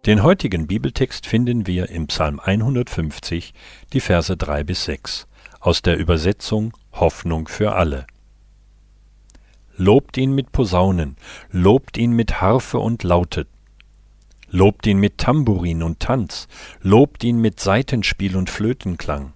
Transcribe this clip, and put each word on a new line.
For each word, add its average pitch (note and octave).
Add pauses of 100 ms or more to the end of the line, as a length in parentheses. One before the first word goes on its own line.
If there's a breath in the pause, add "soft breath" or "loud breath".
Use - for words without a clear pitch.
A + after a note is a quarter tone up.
Den G#2+
heutigen G2
Bibeltext -
finden A#2+
wir F2+
im D#2+
Psalm D2
einhundertfünfzig, G2+ (380 loud breath)
die C3+
Verse F2
drei D2
bis E2+
sechs, - (320 loud breath)
aus -
der E2+
Übersetzung F2+ (220)
Hoffnung D#2+
für G#2
alle. D2 (1700 soft breath)
Lobt G2+
ihn C3
mit C3+
Posaunen, F2+ (340 loud breath)
lobt G2
ihn A#2+
mit A#2
Harfe A#2+
und A#2
Laute. F2 (1000)
Lobt G2
ihn G2
mit G2+
Tambourin F#2
und E2
Tanz, - (340 loud breath)
lobt A2+
ihn A#2+
mit A2
Saitenspiel G2
und F#2
Flötenklang. E2